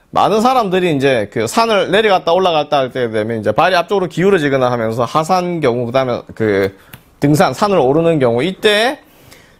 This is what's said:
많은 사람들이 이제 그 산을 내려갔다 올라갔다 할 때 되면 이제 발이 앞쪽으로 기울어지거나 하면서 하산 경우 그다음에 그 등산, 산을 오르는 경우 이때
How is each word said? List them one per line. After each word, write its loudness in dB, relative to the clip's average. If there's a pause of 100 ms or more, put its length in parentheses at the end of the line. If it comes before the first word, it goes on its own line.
(100)
많은 2
사람들이 0
이제 0
그 -2
산을 0
내려갔다 2
올라갔다 0
할 0
때 -4
되면 -4
이제 0
발이 0
앞쪽으로 -2
기울어지거나 0
하면서 -2
하산 -2
경우 0
그다음에 -2 (140)
그 0 (440)
등산, 2
산을 0
오르는 2
경우 0
이때 0 (600)